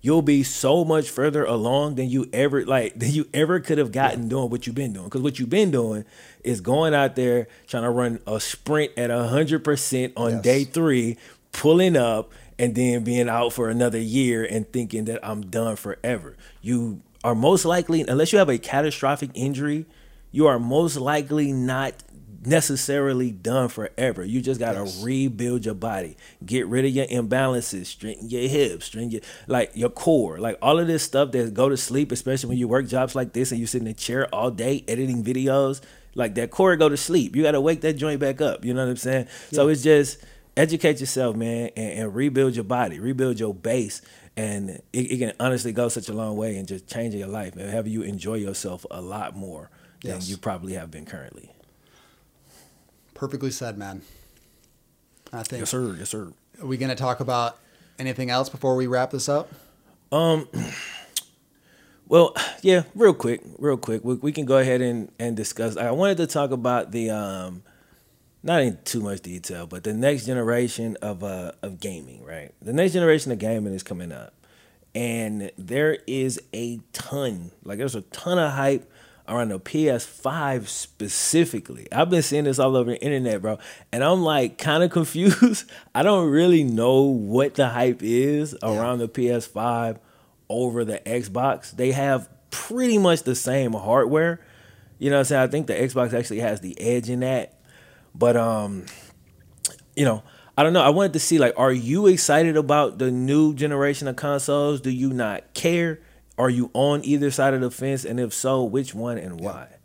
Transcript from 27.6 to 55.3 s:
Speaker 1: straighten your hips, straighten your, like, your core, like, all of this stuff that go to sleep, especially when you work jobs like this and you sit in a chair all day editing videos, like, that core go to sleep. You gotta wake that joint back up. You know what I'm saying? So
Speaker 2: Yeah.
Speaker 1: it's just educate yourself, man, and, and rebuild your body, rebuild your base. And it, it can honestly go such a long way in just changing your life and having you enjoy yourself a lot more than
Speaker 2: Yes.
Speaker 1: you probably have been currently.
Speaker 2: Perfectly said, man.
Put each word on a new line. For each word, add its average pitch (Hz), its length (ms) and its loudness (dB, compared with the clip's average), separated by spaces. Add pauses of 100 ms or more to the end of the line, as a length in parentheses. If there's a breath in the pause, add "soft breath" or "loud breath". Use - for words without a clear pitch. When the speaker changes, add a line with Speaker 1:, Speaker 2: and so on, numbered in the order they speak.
Speaker 1:
straighten 110 420 -12
your 123 180 -2
hips, 135 380 0
straighten 113 240 -8
your, 110 120 -6 (260 loud breath)
like, 123 260 0
your 117 160 -2
core, 113 480 0
like, 110 240 -4
all 147 160 4
of 170 80 0
this 165 160 0
stuff 135 300 0
that 117 240 -2
go 127 140 4
to 135 60 2
sleep, 135 360 -2
especially 131 380 -4
when 123 100 -2
you 120 80 0
work 127 200 2
jobs 127 280 -2
like 123 180 -4
this 127 180 -2
and 117 80 -4
you 117 60 -4
sit 120 160 -4
in 110 60 -6
a 110 80 -8
chair 127 380 -4
all 117 180 0
day 123 360 -2
editing 120 360 -2
videos, 135 580 0 (320 loud breath)
like, 117 220 -2
that 120 160 -2
core 190 240 4
go 156 120 6
to 143 100 4
sleep. 151 380 0
You 147 60 4
gotta 147 180 4
wake 156 220 2
that 156 120 0
joint 143 260 -2
back 139 220 -2
up. 135 220 -2
You 123 120 -2
know 131 80 0
what 127 80 0
I'm 120 60 -4
saying? 127 280 -2 (260 loud breath)
So 147 140 4
Speaker 2:
Yeah. 156 80 6
Speaker 1:
it's 135 80 0
just 147 360 6 (380 soft breath)
educate 156 440 2
yourself, 131 360 -2
man, 117 400 -4
and, 107 240 -6
and 104 160 -6
rebuild 135 380 2
your 113 100 -4
body, 98 360 -2
rebuild 127 400 -2
your 107 160 -4
base. 113 460 -2 (360 loud breath)
And 101 440 -6 (120)
it, 123 180 -2
it 127 60 -2
can 113 220 -4
honestly 120 320 -2
go 117 180 -2
such 107 200 -8
a 107 40 -8
long 107 240 -6
way 107 200 -4
in 95 100 -10
just 95 200 -12
changing 117 320 -6
your 98 100 -10
life 98 260 -10
and 87 160 -12
having 110 200 -4
you 110 120 -4
enjoy 101 320 -6
yourself 98 560 -8
a 90 100 -12
lot 95 340 -10
more 92 360 -14 (320 soft breath)
than 95 140 -8
Speaker 2:
Yes. 92 120 -10
Speaker 1:
you 98 80 -10
probably 92 360 -8
have 82 180 -12
been 78 140 -18
currently. - 460 -20 (1600 soft breath)
Speaker 2:
Perfectly 139 380 -6
said, 113 260 -10
man. 98 240 -12 (1300 soft breath)